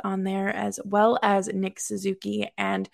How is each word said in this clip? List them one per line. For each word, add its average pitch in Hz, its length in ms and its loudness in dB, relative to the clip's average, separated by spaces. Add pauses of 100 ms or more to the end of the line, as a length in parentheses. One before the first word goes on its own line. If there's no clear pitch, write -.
on 190 200 -2
there, 196 260 0
as 202 340 -4
well 214 400 4
as 202 240 4
Nick 190 320 -2
Suzuki, 196 800 -4
and 190 360 -2